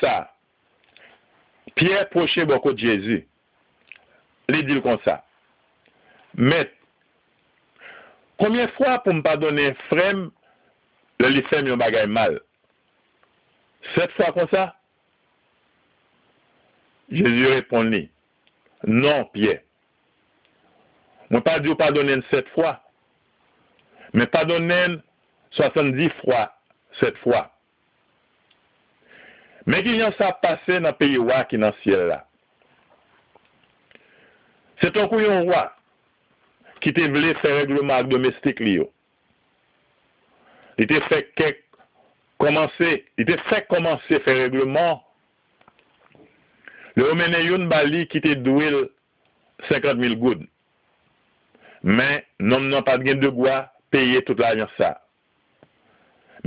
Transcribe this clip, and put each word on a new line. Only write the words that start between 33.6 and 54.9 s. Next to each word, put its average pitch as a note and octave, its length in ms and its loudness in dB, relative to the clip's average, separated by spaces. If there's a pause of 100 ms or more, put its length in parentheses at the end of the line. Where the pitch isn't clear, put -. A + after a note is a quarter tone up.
Se E3+ 160 0
tankou G#3+ 240 -2
yon G3 300 0
wa E3 160 0 (1200)
ki D3 80 0
te E3+ 160 0
vle D3 300 0
fè D#3 100 2
règleman C#3 480 0
ak B2+ 80 -2
domestik B2+ 560 0
li G2+ 140 2
yo. D2+ 80 0 (1900)
Li A2+ 80 2
te D3+ 220 2
fè D#3+ 80 2 (180)
kèk D#3 220 0 (840)
kòmanse, D3+ 520 0 (280)
li A2+ 80 0
te - 80 2 (140)
fè A3 80 2 (100)
kòmanse D#3+ 560 0
fè C3 140 2
règleman. C3+ 640 0 (1900)
Li B2 80 4
yo D#3 160 2
mennen E3+ 240 0
youn F3+ 240 0
ba D#3+ 160 2
li D#3 240 0
ki D#3 160 -4
te D3 160 2
dwe C#3 320 2
l C#3+ 60 0 (880)
senkant C#3 320 0
mil A#2+ 220 0
goud. G#2+ 240 0 (1400)
Men, C3 400 0 (160)
nonm C3 320 0
nan C#3 160 0
pa C3 140 4
t C3 80 -2
gen C3+ 100 0
dwa C3 460 0 (260)
peye B2+ 320 2
tout A2+ 160 -2
lajan A2+ 380 0
sa. E2+ 160 0 (1500)